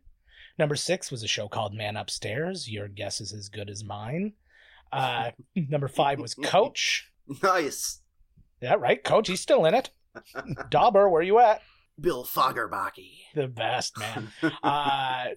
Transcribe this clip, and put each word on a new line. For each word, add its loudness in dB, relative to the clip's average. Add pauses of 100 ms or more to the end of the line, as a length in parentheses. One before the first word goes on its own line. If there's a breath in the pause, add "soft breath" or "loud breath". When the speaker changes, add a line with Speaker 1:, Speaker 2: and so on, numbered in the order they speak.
(580 soft breath)
Speaker 1:
Number 0
six -4
was -8
a -8
show -2
called -4
Man -6
Upstairs. -6
Your -8
guess -10
is -12
as -14
good -10
as -12
mine. -6 (580 soft breath)
Uh, -2 (120)
<laughs> -14
number -2
five 2
was -10
Coach. 0 (160)
Speaker 2:
<laughs> -12
Nice. 0 (580)
Speaker 1:
Yeah, 2
right. 2
Coach, 4
he's -4
still 6
in 6
it. 2 (260)
Speaker 2:
<laughs> -12
Speaker 1:
Dauber, 6
where 4
you 4
at? 6 (360 soft breath)
Speaker 2:
Bill -2
Fagerbakke. -2 (240)
Speaker 1:
The -2
best, -4
man. -8 (140)
Speaker 2:
<laughs> 0 (100)
Speaker 1:
Uh, 0